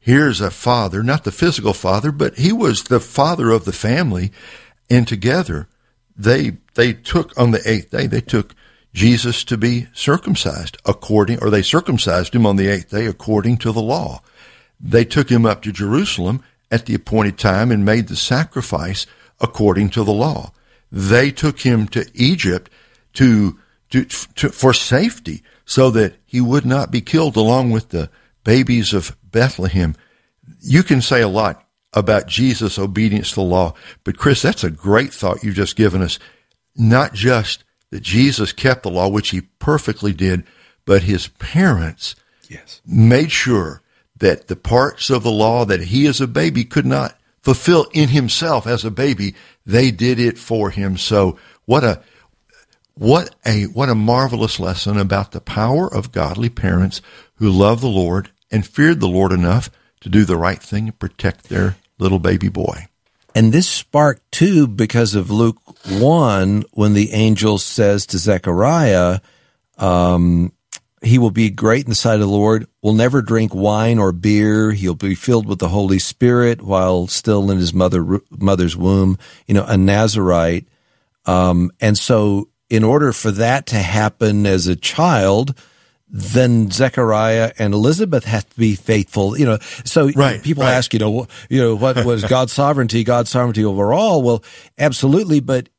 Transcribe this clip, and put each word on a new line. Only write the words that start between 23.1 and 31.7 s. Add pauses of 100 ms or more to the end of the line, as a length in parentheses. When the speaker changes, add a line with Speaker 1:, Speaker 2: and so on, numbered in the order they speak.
Speaker 1:
to, (320)
to,
to,
for
safety, (220)
so
that (100)
he
would
not
be
killed
along
with
the (340)
babies
of
Bethlehem. (680)
You
can
say
a
lot (300)